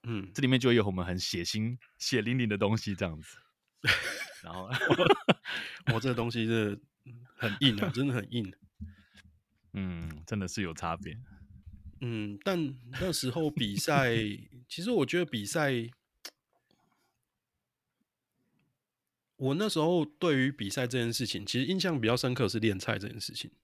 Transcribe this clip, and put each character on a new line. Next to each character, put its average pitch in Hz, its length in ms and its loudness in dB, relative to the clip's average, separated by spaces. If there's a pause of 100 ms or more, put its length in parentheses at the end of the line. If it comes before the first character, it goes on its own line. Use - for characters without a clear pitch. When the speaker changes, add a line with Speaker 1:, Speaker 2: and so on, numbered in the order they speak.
Speaker 1:
嗯。 101 300 -6
Speaker 2:
这 - 60 -4
里 135 80 4
面 131 100 6
就 123 140 6
有 113 140 8
我 101 40 0
们 92 140 0
很 90 140 -2
血 87 260 -4
腥、 110 320 -2 (220)
血 117 240 0
淋 120 160 0
淋 117 100 2
的 104 80 0
东 104 200 4
西 107 180 -2
这 98 100 -2
样 78 160 -6
子。 - 160 -18 (460)
Speaker 1:
<laughs> - 600 -2
Speaker 2:
然 85 100 -14
后， 92 160 -10
<laughs> - 1160 2
Speaker 1:
我， 117 80 4
我 110 60 2
这 127 140 0
东 117 160 0
西 113 160 0
真 110 260 2
的 101 80 -8 (560)
很 104 240 -2
硬 120 180 0
啊， 185 120 0
真 135 180 -2
的 127 60 -2
很 113 180 -4
硬。 110 200 -4 (1200)
Speaker 2:
嗯， 85 520 -6
真 107 120 -4
的 95 100 -2
是 104 140 -4
有 82 100 -4
差 85 240 -4
别。 - 200 -10 (840)
Speaker 1:
嗯， 107 420 -4
但 165 320 0 (260)
那 180 120 -2
时 127 180 -2
候 156 200 0
比 104 260 -2
赛， 131 400 4 (240)
Speaker 2:
<laughs> 123 280 -20
Speaker 1:
其 - 140 -10
实 214 80 -2
我 196 160 4
觉 165 120 0
得 175 60 2
比 120 200 -4
赛， 147 260 0 (3750)
我 135 180 0
那 208 140 0
时 165 100 0
候 165 260 4
对 151 340 2
于 131 120 4
比 104 200 -6
赛 127 160 -2
这 127 120 0
件 117 140 0
事 113 140 -2
情， 98 180 -4
其 123 160 -2
实 135 60 0
印 185 120 0
象 165 220 0
比 107 80 2
较 120 80 4
深 127 160 0
刻 123 160 2
是 113 100 0
练 104 200 4
菜 104 200 0
这 101 80 -8
件 110 140 -10
事 - 140 -10
情。 - 160 -10 (140)